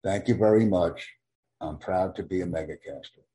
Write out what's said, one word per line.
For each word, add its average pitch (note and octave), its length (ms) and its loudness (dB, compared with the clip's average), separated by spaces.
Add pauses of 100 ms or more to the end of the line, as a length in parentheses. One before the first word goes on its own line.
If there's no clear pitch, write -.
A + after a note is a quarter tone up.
Thank G2 260 -2
you A#2+ 60 4
very G#2+ 300 6
much. F2+ 500 0 (460)
I'm D2+ 180 -10
proud F#2 380 -2
to G2 60 -8
be F#2 180 -4
a F2 60 -4
Megacaster D#2 800 -10 (100)